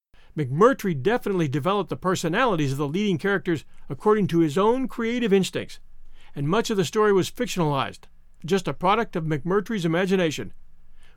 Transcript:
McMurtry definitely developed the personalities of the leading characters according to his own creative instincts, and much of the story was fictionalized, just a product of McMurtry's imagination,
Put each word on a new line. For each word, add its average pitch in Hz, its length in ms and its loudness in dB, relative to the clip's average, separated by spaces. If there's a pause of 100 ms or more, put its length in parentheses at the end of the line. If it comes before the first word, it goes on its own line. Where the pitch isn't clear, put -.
(380)
McMurtry 160 640 4
definitely 190 460 2
developed 175 420 0
the 160 60 -6
personalities 175 800 0
of 135 40 -2
the 147 100 -2
leading 190 300 0
characters 190 480 -2 (240)
according 208 380 2
to 165 120 2
his 151 160 2
own 233 320 2
creative 233 460 -2
instincts, 175 460 0 (560)
and 143 120 -2
much 208 220 2
of 214 80 0
the 180 80 2
story 214 260 2
was 185 200 2
fictionalized, 147 680 -2 (440)
just 185 220 0
a 143 60 -2
product 208 420 0
of 165 80 -2
McMurtry's 170 640 0
imagination, 170 680 0 (640)